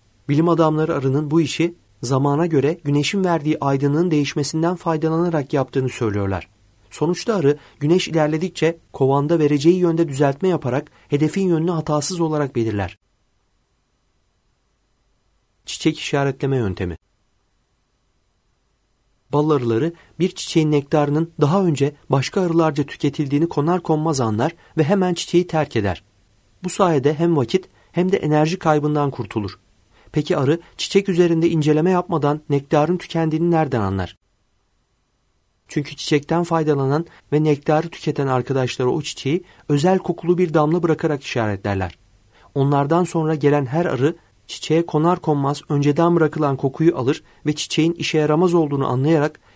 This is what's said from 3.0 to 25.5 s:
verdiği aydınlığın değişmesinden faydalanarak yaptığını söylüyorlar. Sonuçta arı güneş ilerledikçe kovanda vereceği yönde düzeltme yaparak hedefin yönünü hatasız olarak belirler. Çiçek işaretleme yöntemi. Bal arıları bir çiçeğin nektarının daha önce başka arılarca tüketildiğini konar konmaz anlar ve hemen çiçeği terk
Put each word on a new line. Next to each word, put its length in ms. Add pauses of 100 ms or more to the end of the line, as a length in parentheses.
verdiği 360
aydınlığın 500
değişmesinden 680
faydalanarak 760
yaptığını 360
söylüyorlar. 600 (420)
Sonuçta 440
arı 240 (220)
güneş 280
ilerledikçe 680 (140)
kovanda 460
vereceği 400
yönde 300
düzeltme 400
yaparak 420 (180)
hedefin 400
yönünü 220
hatasız 500
olarak 360
belirler. 420 (2750)
Çiçek 320
işaretleme 580
yöntemi. 400 (2250)
Bal 180
arıları 420 (260)
bir 100
çiçeğin 420
nektarının 720
daha 240
önce 300 (160)
başka 300
arılarca 440
tüketildiğini 640
konar 340
konmaz 380
anlar 340 (240)
ve 60
hemen 300
çiçeği 320
terk 300